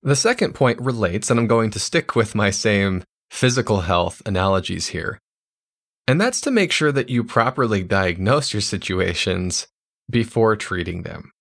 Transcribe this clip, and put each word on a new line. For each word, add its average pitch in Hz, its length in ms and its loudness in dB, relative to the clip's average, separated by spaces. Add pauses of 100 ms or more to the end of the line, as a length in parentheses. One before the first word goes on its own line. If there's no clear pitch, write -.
The 139 140 2
second 226 380 0
point 120 260 2
relates, 107 500 -2
and 120 80 4
I'm 117 80 2
going 113 240 2
to 104 80 -8
stick - 380 -2
with 110 180 0
my 104 160 2
same 98 540 0 (260)
physical 123 520 0
health 87 440 0
analogies 95 640 0
here, - 320 -8 (880)
and 143 120 2
that's 240 200 0
to 285 100 -4
make 214 220 2
sure 151 180 2
that 139 180 -2
you 120 140 0
properly 113 640 0
diagnose 98 680 0
your 107 80 -2
situations 92 1080 -2 (420)
before 113 460 2
treating 87 480 -6
them. - 260 -14 (100)